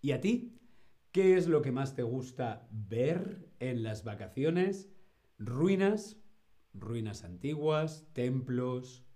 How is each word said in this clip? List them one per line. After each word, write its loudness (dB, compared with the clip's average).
¿Y -2
a -2
ti? 0
¿Qué 8
es 4
lo 6
que 0
más -2
te -4
gusta -4
ver -2
en -2
las -6
vacaciones? -2
¿Ruinas? 2
¿Ruinas -6
antiguas? -2
¿Templos? -2